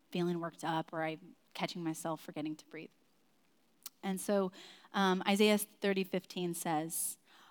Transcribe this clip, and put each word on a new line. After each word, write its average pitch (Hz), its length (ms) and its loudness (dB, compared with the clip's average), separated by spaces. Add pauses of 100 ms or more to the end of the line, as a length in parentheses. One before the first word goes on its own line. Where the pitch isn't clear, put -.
(100)
feeling 175 300 0
worked 165 240 -8
up 160 280 -2
or 160 100 -2
I'm 160 180 -4 (320)
catching 175 320 -2
myself 160 380 -4
forgetting 156 340 -6
to - 100 -20
breathe. - 240 -14 (1120)
And 190 160 -2
so, 196 340 0 (420)
um, 190 320 4
Isaiah 208 320 6
thirty 196 460 0
fifteen 180 500 -2
says, 165 640 -2 (320)